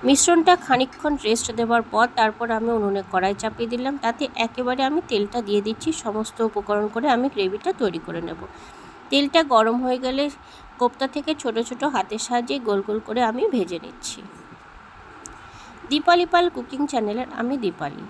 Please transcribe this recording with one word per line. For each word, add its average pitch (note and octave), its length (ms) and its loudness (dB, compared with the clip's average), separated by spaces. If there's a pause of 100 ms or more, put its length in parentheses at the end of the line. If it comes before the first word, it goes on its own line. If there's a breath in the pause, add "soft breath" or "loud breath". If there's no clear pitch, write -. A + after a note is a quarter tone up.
(120)
মিশ্রণটা E4+ 420 6 (120)
খানিকক্ষণ C4 460 0 (140)
রেস্ট A3+ 200 2 (120)
দেওয়ার A#3 240 2 (100)
পর A3 140 4 (120)
তারপর A3 280 2 (120)
আমি A3+ 200 0
উনুনে G3+ 240 0 (100)
কড়াই F#3+ 300 2
চাপিয়ে A3 300 -4
দিলাম। B3+ 220 -2 (100)
তাতে A#3+ 200 -2 (220)
একেবারে B3 420 -2
আমি D4+ 120 0 (100)
তেলটা G#3 280 0 (100)
দিয়ে G#3 180 4
দিচ্ছি। A3 220 -4 (160)
সমস্ত G#3+ 320 -4 (140)
উপকরণ G#3 440 0
করে A#3 120 -2 (100)
আমি B3 180 2
গ্রেভিটা G3+ 360 -2 (100)
তৈরি F3 260 0
করে E3+ 220 -6
নেব। E3 120 -10 (720 loud breath)
তেলটা C#4+ 300 4 (140)
গরম A3+ 300 6
হয়ে B3+ 200 0
গেলে C4+ 200 0 (560 loud breath)
কোপ্তা B3 340 0
থেকে D4 160 -4 (120)
ছোট A3+ 140 -2 (120)
ছোট B3 140 -8 (120)
হাতের G#3+ 320 -2
সাহায্যে A#3+ 300 -2 (120)
গোল G3+ 180 2
গোল G#3+ 200 -2
করে A3+ 140 -2 (100)
আমি A#3+ 120 -2 (120)
ভেজে F3+ 300 0
নিচ্ছি। - 340 -12 (1700 loud breath)
দীপালি F4 420 4
পাল F4 220 6
কুকিং B3+ 260 -8 (100)
চ্যানেলের A3+ 380 -2 (120)
আমি B3 140 -2 (100)
দীপালি। E3 460 -6